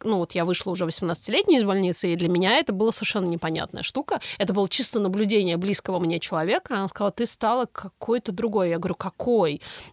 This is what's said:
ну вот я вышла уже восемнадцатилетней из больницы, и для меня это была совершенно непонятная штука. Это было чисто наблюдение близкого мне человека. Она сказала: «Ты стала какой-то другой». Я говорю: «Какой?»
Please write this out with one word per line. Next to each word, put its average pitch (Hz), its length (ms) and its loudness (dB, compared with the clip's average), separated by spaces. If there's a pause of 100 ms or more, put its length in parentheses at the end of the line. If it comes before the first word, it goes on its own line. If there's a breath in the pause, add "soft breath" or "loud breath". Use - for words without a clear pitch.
ну 214 140 2
вот 170 140 -2
я 170 120 0
вышла 180 260 0
уже 180 140 -2
восемнадцатилетней 214 760 2
из 220 60 4
больницы, 190 480 2
и 170 40 0
для 170 120 0
меня 185 300 4
это 277 140 0
была 208 200 2
совершенно 196 340 -2
непонятная 165 560 -4
штука. - 380 -2 (180 loud breath)
Это 196 160 0
было 196 140 2
чисто - 320 0
наблюдение 202 560 2
близкого 185 420 -2
мне 165 220 0
человека. 196 560 -2
Она 294 120 -2
сказала: 202 220 -2
«Ты 233 160 -2
стала 233 400 0
какой-то - 640 -4
другой». 202 380 0
Я 170 80 0
говорю: 180 160 -2
«Какой?» 190 640 0 (320 loud breath)